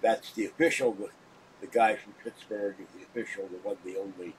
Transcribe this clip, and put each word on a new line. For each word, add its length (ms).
That's 320
the 140
official, 460
the, 160
the 60
guy 300
from 260
Pittsburgh 580
is 60
the 80
official, 440
the 100
one, 160
the 140
only 400